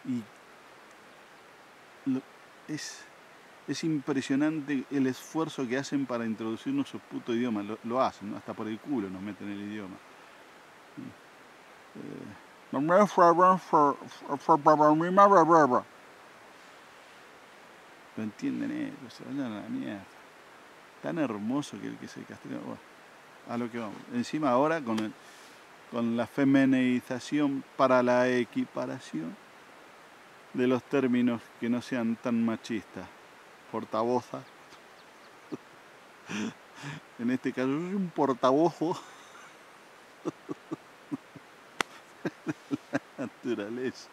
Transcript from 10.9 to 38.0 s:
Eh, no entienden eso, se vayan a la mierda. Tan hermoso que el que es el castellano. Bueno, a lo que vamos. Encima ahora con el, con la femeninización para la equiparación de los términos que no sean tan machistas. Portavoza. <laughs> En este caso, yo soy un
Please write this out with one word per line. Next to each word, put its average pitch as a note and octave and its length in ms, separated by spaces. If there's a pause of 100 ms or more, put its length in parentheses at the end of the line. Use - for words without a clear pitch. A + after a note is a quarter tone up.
Eh, - 40 (720)
no C3 80 (4000)
entienden A#2 540
eso, B2 480
se - 60
vayan B2+ 280
a G2+ 80
la G#2 80
mierda. A2+ 340 (1000)
Tan C#3+ 160
hermoso A#2 600
que A2 100
el A2 100
que - 80
es - 100
el - 80
castellano. A#2+ 380
Bueno, A#2+ 180 (720)
a A#2+ 80
lo A#2+ 120
que A#2 80
vamos. G#2+ 200 (160)
Encima C#3+ 360
ahora D3+ 300
con A2+ 200
el, A2 120 (800)
con A#2 260
la A#2 100
femeninización C3+ 1400 (140)
para B2+ 260
la B2 280
equiparación C3 1080 (1160)
de B2+ 120
los B2+ 160
términos B2 600 (180)
que A#2+ 80
no A#2+ 140
sean A2+ 340
tan A#2 260
machistas. G#2+ 640 (640)
Portavoza. A#2+ 720 (1900)
<laughs> G#3+ 260 (640)
En A#2+ 120
este B2+ 220
caso, C3 160
yo C#3+ 120
soy F3+ 140
un F#3+ 140